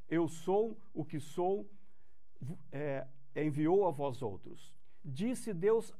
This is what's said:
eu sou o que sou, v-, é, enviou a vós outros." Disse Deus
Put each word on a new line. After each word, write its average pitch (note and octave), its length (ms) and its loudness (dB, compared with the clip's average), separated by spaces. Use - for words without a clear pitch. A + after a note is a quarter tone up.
eu E3 180 4
sou G#3+ 500 2
o D#3 100 -2
que D3+ 160 -4
sou, F#3+ 500 0
v-, C3 160 -4
é, C#3 360 -2
enviou D#3 520 4
a E3 40 2
vós C3+ 300 -2
outros." G2 520 -6
Disse G3+ 500 -2
Deus G#3+ 460 4